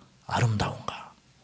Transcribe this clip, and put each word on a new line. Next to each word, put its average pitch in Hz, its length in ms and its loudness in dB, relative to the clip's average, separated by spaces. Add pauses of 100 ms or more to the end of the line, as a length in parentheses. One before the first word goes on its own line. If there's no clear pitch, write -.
(260)
아름다운가." - 880 0 (300)